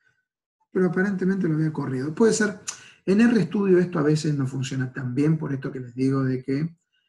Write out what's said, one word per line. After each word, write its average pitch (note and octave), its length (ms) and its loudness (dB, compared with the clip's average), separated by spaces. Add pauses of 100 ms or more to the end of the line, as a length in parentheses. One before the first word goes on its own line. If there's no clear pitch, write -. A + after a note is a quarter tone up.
(720)
Pero F#3 140 2
aparentemente F#3 640 0
lo D#3 60 0
había D#3 180 0
corrido. C3+ 420 -6
Puede A3 180 4
ser, G#3 280 -2 (460)
en G#3+ 220 4
RStudio G3 500 4
esto F3 200 0
a D3+ 40 0
veces D3+ 320 2
no C3+ 120 -2
funciona C3 460 -6
tan B2 220 -6
bien, D#3 240 2
por D3 140 -6
esto C3+ 200 -6
que B2+ 80 -10
les A#2+ 140 -14
digo C3+ 280 0
de C3 200 -2
que D3 340 -4 (320)